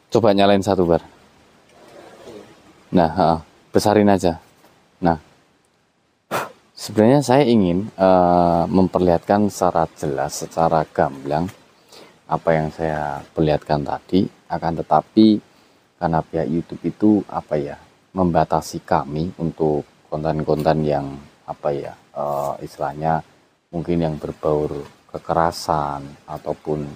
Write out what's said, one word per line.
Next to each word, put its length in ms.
Coba 240
nyalain 320
satu, 240
Bar. 160
Nah, 160
heeh, 240
besarin 400
aja. 320
Nah, 160
sebenarnya 480
saya 240
ingin, 480
eh, 720
memperlihatkan 880
secara 400
jelas, 400
secara 560
gamblang 560
apa 320
yang 160
saya 480
perlihatkan 480
tadi. 400
Akan 240
tetapi 640
karena 240
pihak 240
YouTube 400
itu 200
apa 240
ya, 240
membatasi 720
kami 560
untuk 400
konten-konten 800
yang 320
apa 240
ya, 240
eh, 480
istilahnya 640
mungkin 320
yang 160
berbaur 480
kekerasan 1200
ataupun 680